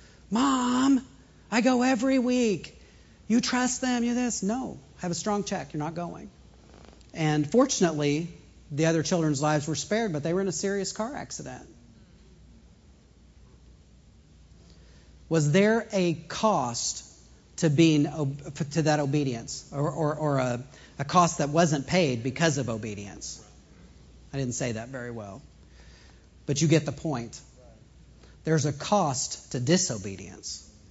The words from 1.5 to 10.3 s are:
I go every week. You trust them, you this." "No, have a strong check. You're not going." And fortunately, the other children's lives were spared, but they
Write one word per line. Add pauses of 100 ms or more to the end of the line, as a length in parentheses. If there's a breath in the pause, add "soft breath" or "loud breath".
I
go
every
week. (460 soft breath)
You
trust
them,
you
this."
"No, (200)
have
a
strong
check.
You're
not
going." (840)
And
fortunately, (420)
the
other
children's
lives
were
spared,
but
they